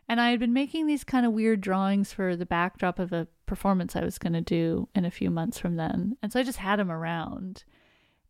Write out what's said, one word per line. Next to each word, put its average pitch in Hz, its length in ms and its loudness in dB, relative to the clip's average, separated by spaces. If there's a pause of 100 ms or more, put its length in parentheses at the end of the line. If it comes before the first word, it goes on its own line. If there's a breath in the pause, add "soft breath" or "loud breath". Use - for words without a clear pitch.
And 233 120 2
I 240 120 4
had 240 80 2
been 240 140 2
making 294 340 2
these 294 160 2
kind 254 240 2
of 226 60 2
weird 220 280 4
drawings 196 520 2
for 185 220 0
the 175 100 -4
backdrop 180 520 0
of 180 160 -4
a 170 140 -2 (180)
performance 190 500 0
I 175 80 -2
was 175 140 -4
gonna 165 240 0
do 165 540 0
in 180 100 2
a 175 60 -2
few - 180 -2
months 165 300 -2
from 175 160 -2
then. 180 480 -2
And 214 100 -4
so 247 60 2
I 262 40 2
just 254 140 -4
had 202 220 0
'em 190 120 0
around. 165 720 -8 (680 soft breath)